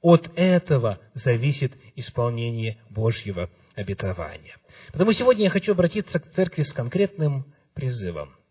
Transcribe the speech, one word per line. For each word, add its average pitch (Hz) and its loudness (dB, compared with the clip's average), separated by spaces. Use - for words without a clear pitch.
От 165 6
этого 156 2
зависит 127 0
исполнение 117 -4
Божьего 101 -2
обетования. 92 -8
Потому 202 2
сегодня 240 4
я 185 4
хочу 196 0
обратиться 175 0
к - -20
церкви 180 0
с - -6
конкретным 143 -2
призывом 92 -8